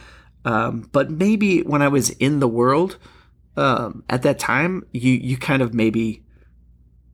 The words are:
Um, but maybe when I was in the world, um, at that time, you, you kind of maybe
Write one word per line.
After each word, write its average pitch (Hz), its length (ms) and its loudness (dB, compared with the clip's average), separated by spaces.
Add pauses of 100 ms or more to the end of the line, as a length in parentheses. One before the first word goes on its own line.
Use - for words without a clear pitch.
(460)
Um, 113 460 -2
but 139 180 0
maybe 196 540 2
when 143 180 0
I 143 60 4
was 139 240 2
in 139 300 0
the 131 60 2
world, 131 520 0 (580)
um, 120 500 -2
at 123 140 -2
that 139 160 2
time, 160 540 -2
you, 127 220 2
you 127 220 -2
kind 135 280 -2
of 113 100 -2
maybe 113 500 -2 (920)